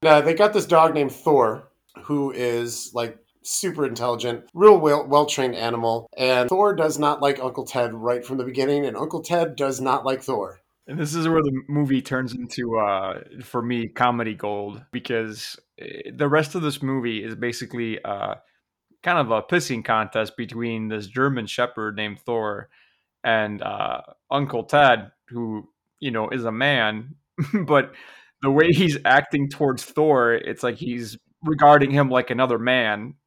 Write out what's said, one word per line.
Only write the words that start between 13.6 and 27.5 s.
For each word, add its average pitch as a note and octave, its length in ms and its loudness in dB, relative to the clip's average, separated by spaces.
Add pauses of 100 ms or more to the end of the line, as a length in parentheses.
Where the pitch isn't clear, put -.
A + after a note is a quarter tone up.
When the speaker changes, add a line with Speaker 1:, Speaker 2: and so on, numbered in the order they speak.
Speaker 2:
me, A#2+ 260 -4
comedy A#2+ 460 0
gold, G#2 580 -8
because, A2+ 640 -6 (220)
eh, - 360 -16
the C#3+ 140 -2
rest D3 280 0
of F3 60 -4
this C#3+ 200 -4
movie A#2+ 400 -4
is A2 140 -10
basically, A#2 680 -6
uh, G2+ 300 -6 (680)
kind F3 140 0
of B2+ 120 0
a A2 120 0
pissing C3+ 420 -4
contest A2 520 -2
between A2+ 520 -8
this G#2+ 180 -8
German B2+ 400 -2
Shepherd A2 500 -4
named G#2 240 -6
Thor A2 480 -4 (560)
and, G#2+ 380 0
uh, G2+ 380 -4 (300)
Uncle C3+ 340 -2
Ted, B2 480 4 (160)
who, A2+ 400 -8 (320)
you C3+ 100 -6
know, A2 200 -4
is B2 140 -6
a A2+ 80 -4
man, A#2 640 -2 (240)
<laughs> F3 280 -2